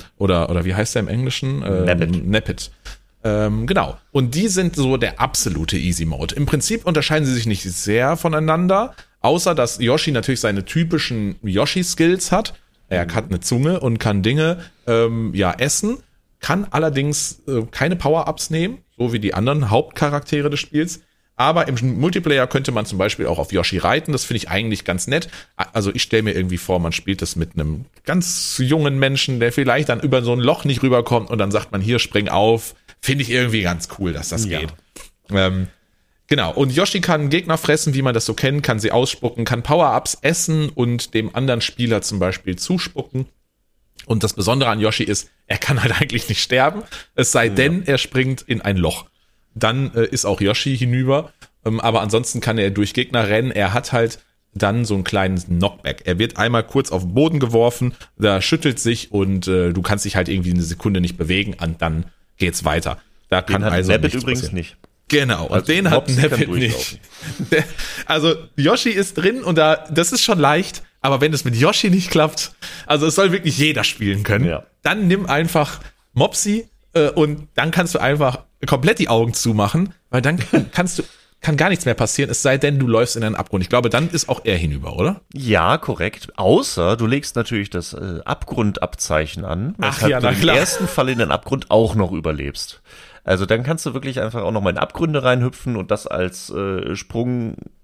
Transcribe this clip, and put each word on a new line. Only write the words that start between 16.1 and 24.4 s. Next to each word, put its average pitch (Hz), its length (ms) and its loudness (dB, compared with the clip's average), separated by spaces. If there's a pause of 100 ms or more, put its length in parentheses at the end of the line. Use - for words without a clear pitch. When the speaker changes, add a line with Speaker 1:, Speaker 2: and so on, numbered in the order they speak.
Speaker 1:
kann 190 300 -2
allerdings, 147 760 -2
äh, 127 240 -2
keine - 260 -2
Power-Ups 160 540 0
nehmen, 170 280 -2 (180)
so 120 160 0
wie 113 60 -2
die 104 160 -2
anderen 127 360 0
Hauptcharaktere 143 800 0
des 143 100 -4
Spiels. 160 400 -4 (360)
Aber 156 320 2
im 123 320 0
Multiplayer 151 480 2
könnte 135 240 0
man 110 140 -2
zum 98 120 -6
Beispiel 98 280 0
auch 80 120 0
auf 71 140 -4
Yoshi 90 260 0
reiten. 135 320 0
Das 135 140 -2
finde 120 140 -4
ich - 100 -6